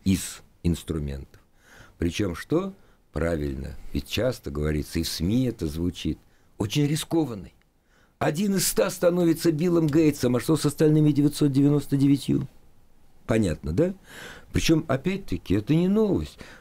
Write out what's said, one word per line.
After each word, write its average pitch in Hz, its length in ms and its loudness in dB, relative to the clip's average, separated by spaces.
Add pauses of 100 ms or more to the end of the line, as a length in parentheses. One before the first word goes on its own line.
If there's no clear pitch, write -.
из - 360 0 (220)
инструментов. 73 760 -4 (580)
Причём 90 380 -2
что? 190 360 -2 (400)
Правильно. 71 640 -4 (180)
Ведь - 160 -6
часто 120 440 -4
говорится, 76 480 -2
и - 20 -2
в 78 60 -4
сми 113 380 -2
это 85 200 -4
звучит. 78 520 -4 (400)
Очень 143 280 0
рискованный. 147 680 -4 (680)
Один 170 340 0
из 175 140 0
ста 202 220 0
становится 175 600 2
Биллом 165 380 2
Гейтсом. 143 480 2
А 117 40 2
что 160 160 2
с - 80 -4
остальными 151 460 4
девятьсот 147 400 2
девяносто 143 460 2
девятью? 139 500 2 (800)
Понятно, 85 460 0
да? 175 220 0 (580)
Причём, 160 360 2
опять-таки, 127 680 -2
это 107 200 0
не 175 120 2
новость. 196 520 0 (220)